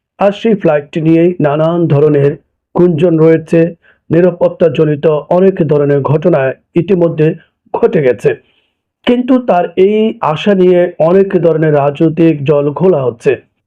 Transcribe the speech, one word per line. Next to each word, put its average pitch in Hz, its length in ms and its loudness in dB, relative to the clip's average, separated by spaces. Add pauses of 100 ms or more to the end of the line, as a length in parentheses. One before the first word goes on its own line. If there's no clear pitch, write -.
(180)
আর 196 140 0
সেই 226 220 -2
ফ্লাইটটি 156 460 -2
নিয়েই 165 400 2
নানান 160 460 0
ধরনের 143 500 0 (420)
গুঞ্জন 175 400 2
রয়েছে, 165 560 0 (360)
নিরাপত্তাজনিত 165 960 0
অনেক 170 480 0
ধরনের 143 460 0
ঘটনা 147 520 0 (220)
ইতিমধ্যে 170 600 0 (380)
ঘটে 208 300 0
গেছে। 123 320 0 (720)
কিন্তু 247 320 0
তার 190 260 0 (120)
এই 214 440 0
আশা 156 340 -2
নিয়ে 180 440 2
অনেক 190 300 2
ধরনের 160 460 0
রাজনৈতিক 151 680 0
জল 143 260 0
ঘোলা 151 320 0
হচ্ছে। 123 340 -4 (300)